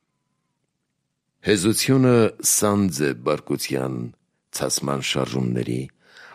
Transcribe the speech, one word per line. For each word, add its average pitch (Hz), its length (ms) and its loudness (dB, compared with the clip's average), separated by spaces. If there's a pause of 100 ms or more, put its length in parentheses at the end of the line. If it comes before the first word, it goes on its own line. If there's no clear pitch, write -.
(1400)
Հեզությունը 120 720 4 (220)
սանձ 101 680 0
է 69 160 0
բարկության, 65 800 -4 (520)
ցասման 69 520 -4
շարժումների, 62 800 -2 (520)